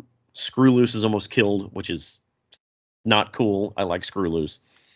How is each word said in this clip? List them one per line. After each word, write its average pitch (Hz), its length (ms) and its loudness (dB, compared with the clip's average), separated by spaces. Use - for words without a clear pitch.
Screw - 380 2
Loose 120 240 4
is 107 80 -2
almost 107 260 -2
killed, 101 440 0
which 98 160 -8
is - 300 -10
not 107 280 2
cool. 101 440 0
I 98 60 0
like 90 200 -2
Screw 92 260 -4
Loose. 80 300 -4